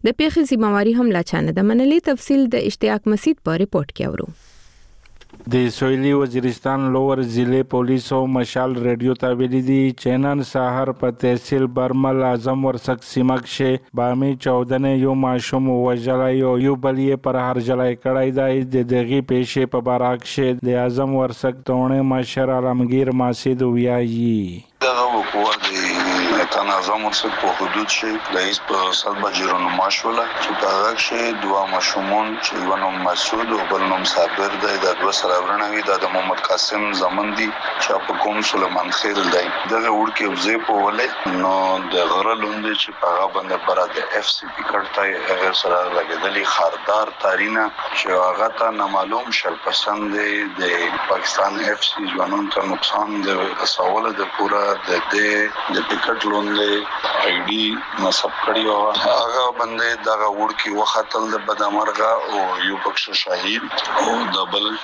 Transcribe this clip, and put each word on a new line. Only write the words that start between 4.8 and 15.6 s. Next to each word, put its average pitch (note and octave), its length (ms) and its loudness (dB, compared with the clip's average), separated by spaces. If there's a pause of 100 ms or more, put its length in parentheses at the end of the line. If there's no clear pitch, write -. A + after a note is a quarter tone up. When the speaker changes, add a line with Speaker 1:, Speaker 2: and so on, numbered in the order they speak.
Speaker 2:
د B2 240 4
سویلي C3+ 380 2
وزیرستان C3 680 0 (120)
لوور C3+ 260 2 (140)
ضلع B2 260 2 (140)
پولیسو B2+ 440 0 (160)
مشال B2+ 400 0 (120)
ریډیو B2 360 2
ته B2 180 0
ویلي B2+ 280 2
دي C3+ 100 4 (240)
چې B2+ 220 2
نن C#3+ 260 0
سهار C3 420 0 (120)
په A#2+ 200 0
تحصیل B2+ 420 2 (120)
برمل C3 420 2 (100)
اعظم C3 400 0
ورسک B2+ 400 -4
سیمه B2+ 340 2
کښې C3 560 -2
بامي B2+ 320 2 (140)
چاودنې C3 600 2
یو C3+ 100 2 (100)
ماشوم C3 480 0